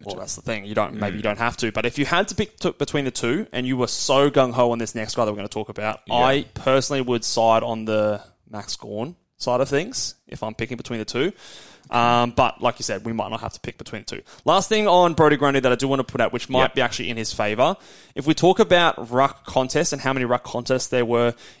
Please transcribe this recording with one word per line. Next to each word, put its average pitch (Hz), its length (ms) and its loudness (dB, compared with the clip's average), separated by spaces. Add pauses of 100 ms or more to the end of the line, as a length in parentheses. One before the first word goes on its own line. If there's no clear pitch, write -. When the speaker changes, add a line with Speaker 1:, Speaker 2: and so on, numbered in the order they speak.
Speaker 1:
the - 60 -20
Speaker 2:
Well, 101 100 -6
Speaker 1:
two? 90 40 -12
Speaker 2:
that's 95 140 -10
the - 80 -12
thing. 107 220 -6
You 104 100 -10
don't, 107 200 -2
maybe 104 200 -4
Speaker 1:
Mm. 107 40 -8
Speaker 2:
you 104 40 -8
don't 104 160 -2
have 120 200 -2
to. 113 120 -2
But 110 160 -2
if 117 120 -4
you 143 60 0
had 175 240 2
to 196 60 -10
pick 202 240 -6
t-, 180 140 -2
between 143 320 -4
the 127 80 -4
two 127 400 -2
and 123 120 -4
you 127 120 -2
were 123 100 0
so 139 420 2
gung-ho 123 440 2
on 117 60 -4
this 113 180 -6
next 107 180 -6
guy 120 100 0
that 107 60 0
we're 104 60 -4
gonna 101 120 -8
talk 107 200 -6
about, 107 400 -6
Speaker 1:
Yeah. - 60 -2
Speaker 2:
I 131 280 4 (120)
personally 135 480 0
would 120 220 -2
side 113 380 4
on 113 220 -4
the 107 380 0 (280)
Max 107 240 -12
Gawn 113 400 -8 (240)
side 123 220 0
of 135 80 0
things 170 460 -4 (120)
if - 160 -16
I'm 110 120 -6
picking 120 220 -8
between 117 220 -10
the 110 60 -8
two. 151 280 -2 (580)
Um, 120 400 2
but 120 320 0
like 120 160 0
you - 40 -16
said, 101 220 -6
we 113 80 -6
might 107 180 -6
not 113 120 -8
have 110 100 -8
to - 80 -18
pick - 160 -12
between - 300 -14
the - 100 -10
two. - 60 -14 (240)
Last 180 240 4
thing 214 180 2
on 180 240 6
Brodie 151 240 6
Grundy 139 240 2
that 127 100 4
I 123 40 4
do 131 120 0
want 135 140 0
to 127 100 -2
put - 80 -4
out, 117 140 2
which 120 160 -6
might 127 140 2
Speaker 1:
Yep. 131 140 2
Speaker 2:
be 135 40 2
actually 120 300 -2
in 117 80 -6
his 110 120 -6
favour. 117 460 0 (380)
If 135 120 -8
we 147 60 4
talk 180 260 4
about 175 520 2
ruck 131 340 0
contests 135 480 0
and 139 80 -6
how 135 140 0
many 131 100 -2
ruck 120 200 0
contests 120 420 -4
there 123 180 0
were, 120 300 2 (260)